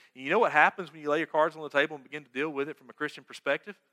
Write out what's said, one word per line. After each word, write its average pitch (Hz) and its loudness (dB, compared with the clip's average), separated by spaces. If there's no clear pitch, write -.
And 131 -16
you 135 -4
know 196 4
what 185 4
happens 156 2
when 160 -20
you 147 -4
lay 147 2
your 160 -2
cards 156 2
on 160 -14
the 147 -10
table 147 0
and 131 -18
begin 143 -14
to 123 -20
deal 139 -4
with 139 -4
it 151 -12
from 127 -20
a - -18
Christian 147 -10
perspective? 147 -6